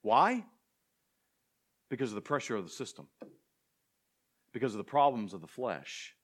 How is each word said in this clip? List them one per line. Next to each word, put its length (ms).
Why? 440
Because 220
of 40
the 60
pressure 340
of 100
the 60
system. 380
Because 220
of 40
the 60
problems 500
of 60
the 80
flesh. 760